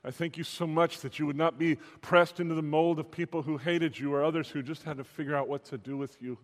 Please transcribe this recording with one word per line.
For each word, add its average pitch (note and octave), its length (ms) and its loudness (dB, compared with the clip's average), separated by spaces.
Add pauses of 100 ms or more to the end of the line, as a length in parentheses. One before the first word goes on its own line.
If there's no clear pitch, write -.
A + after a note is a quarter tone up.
I C3+ 60 -6
thank E3 260 -4
you D#3+ 80 -6
so - 220 -4
much D#3+ 340 2
that - 180 -8
you D3+ 60 0
would C#3+ 120 -2
not D#3+ 220 2
be D#3+ 180 2 (260)
pressed F3 360 6
into E3+ 160 -2
the D#3+ 80 0
mold D#3 360 2
of D#3 120 -6
people E3 320 -4
who D3+ 140 -2
hated D#3+ 420 0
you C#3+ 140 -2
or C#3+ 100 2
others D#3 280 0
who C#3+ 120 -4
just D3+ 200 -8
had D3 160 -8
to C3+ 60 -10
figure D3 300 -4
out C#3 140 0
what C#3 180 -6
to C3+ 120 -10
do B2 180 -8
with C#3 240 -8
you. B2 240 -8